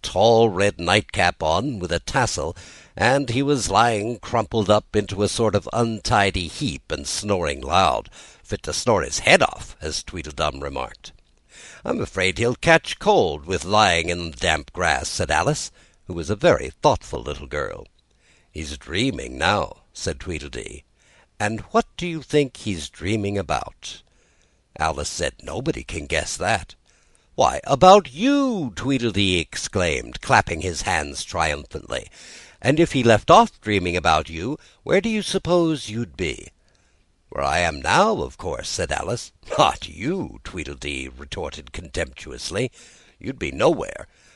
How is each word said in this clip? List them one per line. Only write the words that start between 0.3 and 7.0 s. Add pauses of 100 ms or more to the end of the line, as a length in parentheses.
red
nightcap
on,
with
a
tassel, (400)
and
he
was
lying
crumpled
up
into
a
sort
of
untidy
heap
and